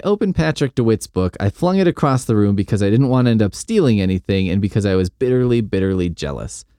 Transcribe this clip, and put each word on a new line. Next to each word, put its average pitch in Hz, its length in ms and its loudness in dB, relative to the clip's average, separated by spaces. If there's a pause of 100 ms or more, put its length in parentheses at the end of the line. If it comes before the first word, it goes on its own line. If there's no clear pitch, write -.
opened 202 300 0
Patrick 156 380 -2
DeWitt's 113 320 0
book, 92 320 -2
I 101 120 0
flung 185 300 0
it 185 80 2
across 135 360 0
the 110 140 0
room 101 180 2
because 98 260 -2
I 98 80 2
didn't 123 200 4
want 127 160 2
to 120 60 2
end 110 100 2
up 101 120 0
stealing 147 460 2
anything 95 480 0
and 95 140 0
because 101 240 -2
I 98 100 0
was 92 140 0
bitterly, 123 500 0
bitterly 95 480 0
jealous. 71 560 -8 (160)